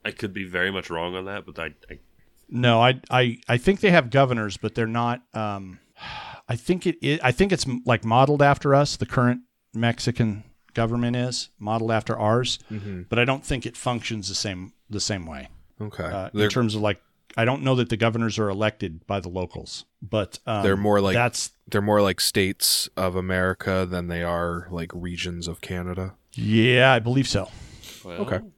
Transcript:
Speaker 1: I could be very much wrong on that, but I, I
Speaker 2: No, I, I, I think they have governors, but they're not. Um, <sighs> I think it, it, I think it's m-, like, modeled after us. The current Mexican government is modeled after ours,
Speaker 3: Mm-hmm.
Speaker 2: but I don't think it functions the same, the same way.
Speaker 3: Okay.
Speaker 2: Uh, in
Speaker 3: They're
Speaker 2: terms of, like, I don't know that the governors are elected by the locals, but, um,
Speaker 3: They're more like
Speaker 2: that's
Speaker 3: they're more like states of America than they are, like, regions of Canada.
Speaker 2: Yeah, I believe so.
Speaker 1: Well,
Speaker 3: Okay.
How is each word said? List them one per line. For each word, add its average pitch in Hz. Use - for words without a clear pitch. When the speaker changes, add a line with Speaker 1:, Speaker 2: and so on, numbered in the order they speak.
Speaker 1:
I 104
could 98
be 98
very 90
much 95
wrong 87
on 92
that, 98
but 78
I, 80
I 73
Speaker 2:
No, 120
I, 127
I, 127
I 123
think 190
they 202
have 143
governors, 120
but -
they're 113
not. 120
Um, 98
<sighs> -
I 117
think 180
it, 165
it, 147
I 127
think 190
it's 156
m-, 123
like, 117
modeled 135
after 143
us. 143
The 131
current 123
Mexican 113
government 120
is 123
modeled 113
after 113
ours, 113
Speaker 3:
Mm-hmm. 101
Speaker 2:
but 117
I 120
don't 135
think 135
it 120
functions 113
the 98
same, 92
the 104
same 95
way. 69
Speaker 3:
Okay. 104
Speaker 2:
Uh, 92
in 104
Speaker 3:
They're 107
Speaker 2:
terms 110
of, 107
like, 104
I 113
don't 139
know 131
that 120
the 117
governors 113
are 107
elected 98
by 101
the 85
locals, -
but, 101
um, 107
Speaker 3:
They're 98
more 104
like 95
Speaker 2:
that's 120
Speaker 3:
they're 107
more 104
like 95
states -
of 92
America 92
than 87
they 85
are, 87
like, 85
regions 87
of 82
Canada. 90
Speaker 2:
Yeah, 120
I 120
believe 123
so. 98
Speaker 1:
Well, 87
Speaker 3:
Okay. 101